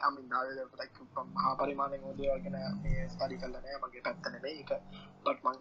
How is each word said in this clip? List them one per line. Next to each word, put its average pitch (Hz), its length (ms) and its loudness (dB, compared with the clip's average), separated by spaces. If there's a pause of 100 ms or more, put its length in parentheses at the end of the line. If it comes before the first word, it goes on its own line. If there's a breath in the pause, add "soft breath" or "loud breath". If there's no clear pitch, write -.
I 143 100 6
mean, 131 200 -8
I, 127 120 4 (320)
like, 135 220 -8 (320)
මහා 135 260 2
පරිමාණයෙන් 139 540 2
ඔය 135 80 -6
දේවල් 139 240 4
ගැන 151 380 -2
මේ 165 300 4
ස්ටඩි - 320 -2
කරලා 127 200 -6
නෑ. 139 200 -6
මගේ 127 240 -8
පැත්ත 131 260 -2
නෙමෙයි 139 280 -6
ඒක. 139 140 -2 (480 loud breath)
But - 200 2
මං - 200 4